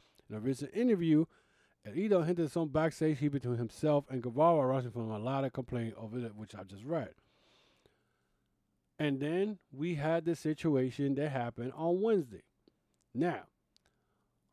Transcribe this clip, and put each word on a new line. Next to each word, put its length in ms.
In 80
a 40
recent 320
interview, 520
El 100
Idolo 300
hinted 280
some 160
backstage 500
heat 140
between 240
himself 520
and 140
Guevara, 380
arising 320
from 180
a 80
lot 260
of 80
complaining 440
over 280
it, 120
which 180
I 80
just 220
read. 300
And 220
then 400
we 240
had 300
the 100
situation 800
that 140
happened 440
on 280
Wednesday. 420
Now, 300